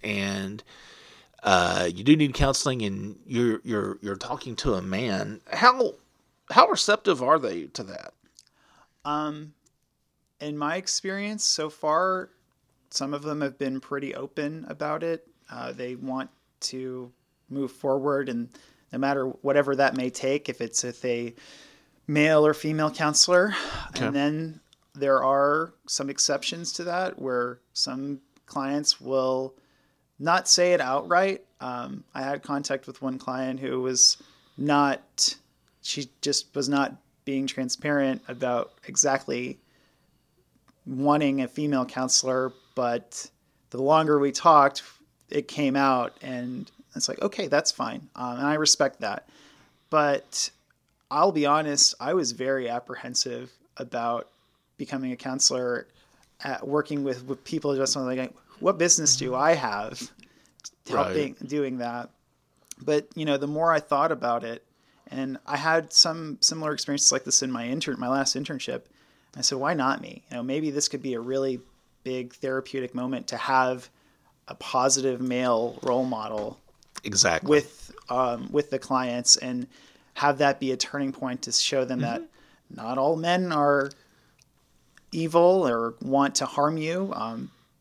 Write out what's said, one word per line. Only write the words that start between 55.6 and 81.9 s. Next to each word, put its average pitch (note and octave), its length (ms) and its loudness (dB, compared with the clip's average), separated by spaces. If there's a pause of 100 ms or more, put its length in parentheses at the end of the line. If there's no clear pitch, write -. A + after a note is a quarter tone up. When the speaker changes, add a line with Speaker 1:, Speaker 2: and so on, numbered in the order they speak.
Speaker 2:
at, C3 240 -6
working C#3+ 360 0
with, B2+ 220 -4
with C3+ 180 -8
people D3 320 -2
just C3+ 200 0
like, B2+ 380 -4 (260)
"What F#3 200 2
business E3 380 4
do B2+ 180 -4
I D3+ 180 6
have A#2 580 -4 (760)
helping, G#2 520 0
Speaker 1:
Right. C#3 80 -12
Speaker 2:
doing C3+ 320 -2
that?" A#2+ 300 -6 (720)
But, D3 320 0
you D#3 120 -6
know, C#3+ 120 0
the C#3+ 100 -2
more D#3+ 260 2
I D3+ 80 2
thought D3 300 2
about A#2+ 340 0
it, A#2 200 -10 (460)
and C3 340 -6
I C#3+ 120 -4
had D#3+ 340 0
some D#3+ 480 2
similar D#3 320 0
experiences C#3+ 400 0
like C3 140 -2
this - 180 2
in B2+ 80 -4
my A#2+ 160 -4
intern-, C3+ 320 -4
my B2 80 -4
last C3+ 280 0
internship, C3 480 -6 (540)
I B2+ 40 -10
said, C3+ 180 0
"Why D3+ 160 0
not C3+ 260 0
me? - 300 -16
You B2+ 60 -8
know, A#2+ 60 -6
maybe D3 280 -2
this C#3+ 160 -2
could C3 160 -6
be C3 100 -4
a A#2 60 -4
really C3 400 -4 (440)
big B2+ 320 -8
therapeutic C3 600 -6
moment B2+ 320 -6
to A#2+ 100 -8
have B2+ 520 0 (580)
a - 80 -14
positive C3 640 0
male B2 640 0
role B2+ 220 0
model A2 540 -6 (440)
Speaker 1:
Exactly. G2+ 460 2
Speaker 2:
with, - 420 2 (180)
um, B2 420 -2
with D3 200 0
the C3+ 80 -2
clients B2 560 2
and B2 320 -4 (480)
have C#3 240 2
that C#3+ 200 4
be C3+ 120 0
a B2+ 60 -2
turning C#3 340 -4
point C3 320 -6
to B2 80 -8
show C3+ 340 0
them B2+ 140 -4